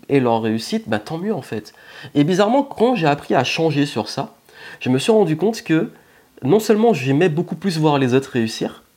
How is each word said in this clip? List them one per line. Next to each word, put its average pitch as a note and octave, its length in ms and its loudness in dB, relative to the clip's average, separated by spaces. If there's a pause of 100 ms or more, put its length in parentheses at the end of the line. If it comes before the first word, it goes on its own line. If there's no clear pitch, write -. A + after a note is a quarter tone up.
est C#3 100 4
leur A#2 220 2
réussite, A2+ 460 -2
bah, A2 120 -2
tant D#3+ 180 -10
mieux G3+ 160 -4
en C#3+ 80 -6
fait. - 320 -12 (400)
Et D3 120 4
bizarrement, G3 380 2
quand B3 320 0
j'ai D#3+ 120 0
appris C#3+ 280 0
à B2+ 100 2
changer D3 400 0
sur A#2 240 -6
ça, - 240 -8 (480)
je A#2+ 80 -4
me B2+ 100 2
suis A3 140 2
rendu E3 240 4
compte A3 240 -2
que E3 300 0 (520)
non E3+ 160 4
seulement A3 340 2
j'aimais C#3 360 2
beaucoup E3+ 260 -4
plus F3 220 -4
voir D3+ 200 2
les B2+ 160 2
autres C3+ 180 2
réussir, - 520 -4 (140)